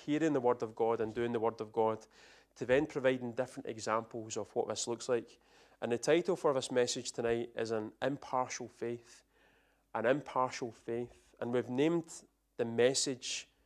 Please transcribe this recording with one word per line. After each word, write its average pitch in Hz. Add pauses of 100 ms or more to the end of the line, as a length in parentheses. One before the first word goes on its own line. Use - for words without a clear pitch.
hearing 151
the 139
word 120
of 110
God 113
and 110
doing 120
the 117
word 110
of 107
God 110 (580)
to -
then 131
providing 127
different 127
examples 113
of 104
what 120
this 107
looks 117
like. 120 (440)
And 117
the 117
title 170
for 151
this 131
message 123
tonight 117
is 113
An 110
Impartial 127
Faith. - (720)
An 113
Impartial 127
Faith. 120 (280)
And 117
we've 120
named 156 (460)
the 123
message 123 (200)